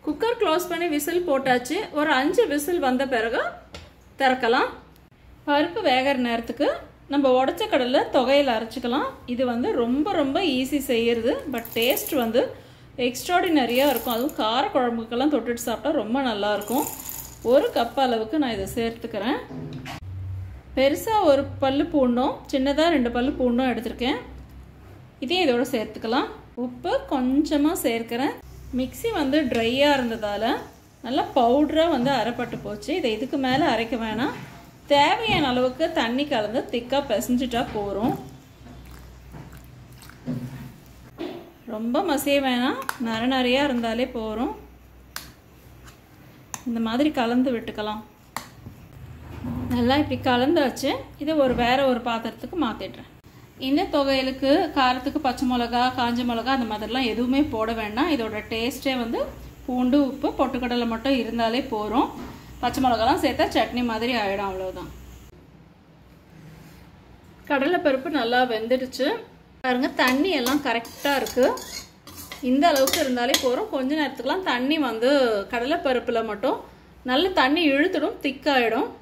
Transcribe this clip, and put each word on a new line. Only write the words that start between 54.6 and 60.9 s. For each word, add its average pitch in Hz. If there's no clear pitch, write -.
காரத்துக்கு 262
பச்சை 254
மிளகா, 240
காஞ்ச 240
மிளகா 233
அந்த 240
மாதிரிலாம் 220
எதுவுமே 254
போட 220
வேண்டாம். 226
இதோட 220
டேஸ்டே 247
வந்து 240
பூண்டு, 254
உப்பு, 277
பொட்டுக்கடலை 247